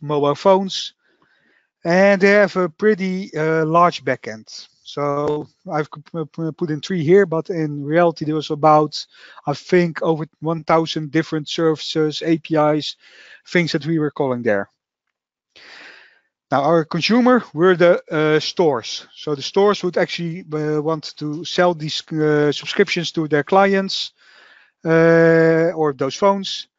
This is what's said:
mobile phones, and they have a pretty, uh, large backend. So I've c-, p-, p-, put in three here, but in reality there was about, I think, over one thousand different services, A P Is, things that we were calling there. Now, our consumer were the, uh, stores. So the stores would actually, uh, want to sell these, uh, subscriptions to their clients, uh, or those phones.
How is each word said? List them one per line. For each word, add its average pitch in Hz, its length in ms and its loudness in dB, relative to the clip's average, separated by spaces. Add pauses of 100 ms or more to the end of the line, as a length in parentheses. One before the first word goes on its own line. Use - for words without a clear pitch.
mobile 143 340 0
phones, 196 580 0 (880)
and 190 360 4
they 196 120 4
have 202 260 2
a 180 100 0
pretty, 190 720 -2
uh, 160 280 0
large 165 380 0
backend. 110 640 -8 (160)
So 147 640 -4 (240)
I've 151 220 -4
c-, 151 80 -18 (100)
p-, 165 140 -8
p-, 160 320 -8
put 151 140 -4
in 151 100 -6
three 180 220 -4
here, 185 240 4
but 160 240 -4
in 147 340 -6
reality 165 400 0
there 156 100 -2
was 151 140 -6
about, 151 560 2 (400)
I 143 80 -2
think, 175 480 0
over 160 240 -2 (140)
one 160 240 -6
thousand 160 480 -2
different 156 360 -2
services, 156 800 -2
A 160 140 2
P 156 160 -6
Is, 151 420 0 (500)
things 175 240 0
that 147 140 -4
we 165 140 0
were 151 120 -2
calling 127 300 -4
there. 104 260 -2 (1800)
Now, 135 120 0
our 160 200 2
consumer 233 600 2 (100)
were 175 220 4
the, 175 260 4 (100)
uh, 156 280 2
stores. - 720 -2
So 151 220 -8
the 139 80 -8
stores 196 400 0
would 180 140 -2
actually, 175 540 -4
uh, 151 300 -2
want 156 360 -6
to 151 280 -8
sell 180 300 0
these, 151 260 -8 (100)
uh, 151 400 2
subscriptions - 600 -2
to 156 160 -4
their 147 160 0
clients, 196 680 0 (680)
uh, 165 920 4
or 151 180 0
those 135 220 -6
phones. 196 520 -2 (120)